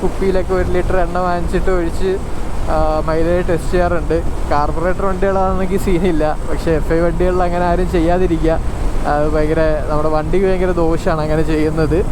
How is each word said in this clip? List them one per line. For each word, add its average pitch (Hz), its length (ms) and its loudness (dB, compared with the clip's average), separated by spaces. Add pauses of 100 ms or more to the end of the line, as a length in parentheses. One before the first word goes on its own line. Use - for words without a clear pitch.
കുപ്പിയിലൊക്കെ 185 500 0
ഒരു 185 180 0
ലിറ്റർ 180 260 0
എണ്ണ 175 200 0
വാങ്ങിച്ചിട്ട് 180 540 0
ഒഴിച്ച്, 196 460 0 (560)
ആ, 156 340 0
മൈലേജ് 170 400 0
ടെസ്റ്റ് 160 240 -2
ചെയ്യാറുണ്ട്. 170 520 0 (280)
കാർബറേറ്റർ 160 540 0
വണ്ടികളാണെങ്കിൽ 190 800 0
സീനില്ല, 165 520 2 (120)
പക്ഷേ 160 220 -2
എഫ് 156 220 0
ഐ 165 60 2
വണ്ടികളിൽ 175 440 0
അങ്ങനെ 175 220 0
ആരും 175 260 0
ചെയ്യാതിരിക്കുക. 165 680 2 (460)
അത് 147 280 0
ഭയങ്കര, 156 560 0
നമ്മുടെ 151 200 0
വണ്ടിക്ക് 156 360 0
ഭയങ്കര 185 260 0
ദോഷമാണ് 165 500 0
അങ്ങനെ 156 200 0
ചെയ്യുന്നത്. 156 720 0